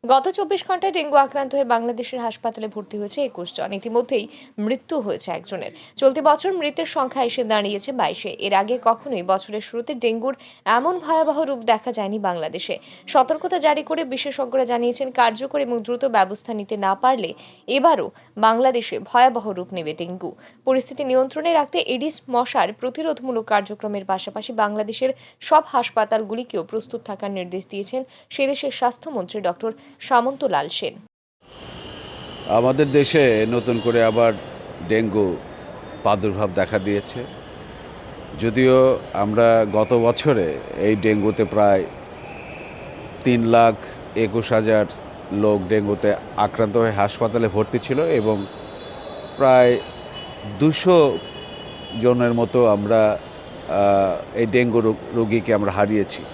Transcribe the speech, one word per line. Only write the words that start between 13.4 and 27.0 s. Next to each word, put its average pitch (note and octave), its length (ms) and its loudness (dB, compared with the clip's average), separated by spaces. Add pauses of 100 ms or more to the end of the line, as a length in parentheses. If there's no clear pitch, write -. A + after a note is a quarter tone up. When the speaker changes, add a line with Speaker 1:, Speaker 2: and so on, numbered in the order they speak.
Speaker 1:
জারি D4+ 240 2
করে D#4+ 200 -4
বিশেষজ্ঞরা C4 640 -4
জানিয়েছেন, A#3+ 460 -2
কার্যকর B3 480 0
এবং A#3+ 220 -2
দ্রুত B3 240 -4
ব্যবস্থা G#3 480 0
নিতে G#3 240 -6
না G3 180 0
পারলে A3+ 380 0 (340)
এবারও C4+ 440 2 (260)
বাংলাদেশে A#3 600 2
ভয়াবহ A#3 500 2
রূপ F3+ 240 -8
নেবে D#3+ 200 -6
ডেঙ্গু। F3 380 -8 (340)
পরিস্থিতি C4 380 0
নিয়ন্ত্রণে C4+ 500 0
রাখতে D#4 260 0
এডিস C#4 500 -4
মশার A#3+ 440 0
প্রতিরোধমূলক B3+ 720 -4
কার্যক্রমের G#3 600 -2
পাশাপাশি G3+ 480 -6
বাংলাদেশের G#3+ 560 -2 (300)
সব D#4 280 4
হাসপাতালগুলিকেও A3 960 -2
প্রস্তুত A3+ 420 -8